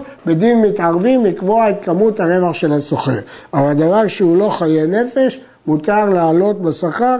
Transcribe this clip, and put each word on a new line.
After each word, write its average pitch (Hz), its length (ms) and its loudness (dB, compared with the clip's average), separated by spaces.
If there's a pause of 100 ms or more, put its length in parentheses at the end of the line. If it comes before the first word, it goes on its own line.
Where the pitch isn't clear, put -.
(260)
בית 165 120 0
דין 233 240 2
מתערבים 202 640 0
לקבוע 208 440 0
את 196 120 -2
כמות 208 380 0
הרווח 180 340 0
של 151 200 -2
הסוחר. 139 460 -2 (340)
אבל 139 140 2
הדבר 165 400 2
שהוא 175 300 2
לא 208 120 2
חיי 160 380 0
נפש, 254 540 -2 (260)
מותר 202 420 0
לעלות 185 520 2
בשכר 185 580 -2